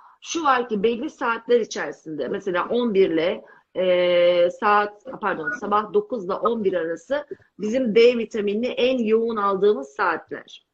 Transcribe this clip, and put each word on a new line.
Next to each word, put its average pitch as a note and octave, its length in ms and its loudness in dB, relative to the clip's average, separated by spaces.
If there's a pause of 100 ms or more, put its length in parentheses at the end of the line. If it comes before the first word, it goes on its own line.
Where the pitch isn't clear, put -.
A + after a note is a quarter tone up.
(220)
şu E4 220 -6
var B3 260 0
ki G3+ 140 -2
belli A#3 260 0
saatler A#3+ 500 0
içerisinde D#3 680 -8
mesela F#3+ 420 -4
on A#3+ 240 0
bir F#3+ 160 4
ile, E3+ 340 -2 (320)
e, F3+ 760 4 (100)
saat, G#3 460 2 (160)
pardon, F3+ 380 -4
sabah G#3 340 -2
dokuz G#3 320 -2
ile F#3+ 80 -4
on A#3 300 -2
bir F#3+ 100 0
arası E3+ 520 -4 (340)
bizim G#3+ 360 -2
D A#3+ 220 6
vitaminini G#3+ 500 -2
en B3+ 300 0
yoğun A3+ 380 0
aldığımız G3+ 540 0
saatler. D#3+ 840 -6